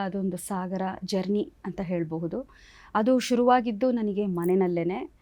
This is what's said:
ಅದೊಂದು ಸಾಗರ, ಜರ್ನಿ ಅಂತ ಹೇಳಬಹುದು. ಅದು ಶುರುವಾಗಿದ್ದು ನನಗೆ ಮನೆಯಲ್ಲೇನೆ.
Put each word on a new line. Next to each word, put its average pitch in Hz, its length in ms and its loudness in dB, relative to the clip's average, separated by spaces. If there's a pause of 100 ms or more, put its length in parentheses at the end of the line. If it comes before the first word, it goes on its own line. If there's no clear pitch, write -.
ಅದೊಂದು 190 340 -4
ಸಾಗರ, 185 460 -4 (220)
ಜರ್ನಿ 196 480 -2 (120)
ಅಂತ 196 160 -6
ಹೇಳಬಹುದು. 170 680 -4 (480)
ಅದು 247 240 4
ಶುರುವಾಗಿದ್ದು 247 720 2
ನನಗೆ 208 360 0
ಮನೆಯಲ್ಲೇನೆ. 180 840 2 (100)